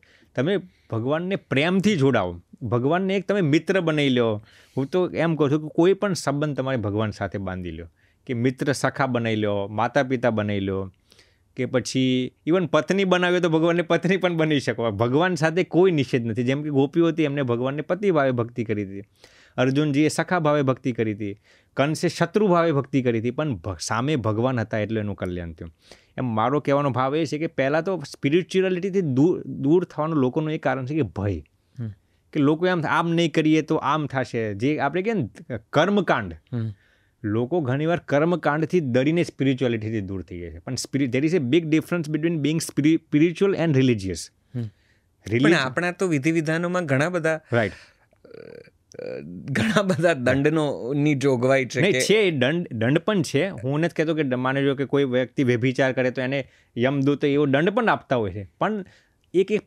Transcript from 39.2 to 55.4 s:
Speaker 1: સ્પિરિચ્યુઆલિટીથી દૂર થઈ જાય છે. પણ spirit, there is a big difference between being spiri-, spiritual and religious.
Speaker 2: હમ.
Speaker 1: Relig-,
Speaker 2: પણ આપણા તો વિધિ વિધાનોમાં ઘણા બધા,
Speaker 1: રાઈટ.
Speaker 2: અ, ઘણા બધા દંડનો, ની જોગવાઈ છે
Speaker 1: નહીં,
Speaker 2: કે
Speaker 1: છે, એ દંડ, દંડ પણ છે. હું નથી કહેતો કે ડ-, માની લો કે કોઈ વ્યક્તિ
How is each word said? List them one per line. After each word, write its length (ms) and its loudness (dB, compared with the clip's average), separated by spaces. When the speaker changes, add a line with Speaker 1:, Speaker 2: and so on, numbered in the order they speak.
Speaker 1:
સ્પિરિચ્યુઆલિટીથી 800 -2
દૂર 220 -6
થઈ 160 -14
જાય 120 -12
છે. 80 -14
પણ 160 -10
spirit, 340 -4
there 220 0
is 60 0
a 60 0
big 220 2
difference 460 -2
between 240 -2
being 240 0
spiri-, 400 2
spiritual 440 2
and 180 2
religious. 420 2
Speaker 2:
હમ. 160 -8
Speaker 1:
Relig-, 160 2
Speaker 2:
પણ 100 6
આપણા 380 -2
તો 140 -2
વિધિ 260 0
વિધાનોમાં 540 -2
ઘણા 220 2
બધા, 320 -2
Speaker 1:
રાઈટ. 200 2
Speaker 2:
અ, 1300 -20
ઘણા 380 0
બધા 300 2
દંડનો, 800 0
ની 220 2
જોગવાઈ 500 2
છે 160 -4
Speaker 1:
નહીં, 120 4
Speaker 2:
કે 80 0
Speaker 1:
છે, 140 2
એ 160 4
દંડ, 420 0
દંડ 260 2
પણ 240 0
છે. 260 0
હું 320 -4
નથી 160 -2
કહેતો 180 0
કે 80 0
ડ-, 120 -2
માની 260 0
લો 140 2
કે 100 -4
કોઈ 200 2
વ્યક્તિ 400 0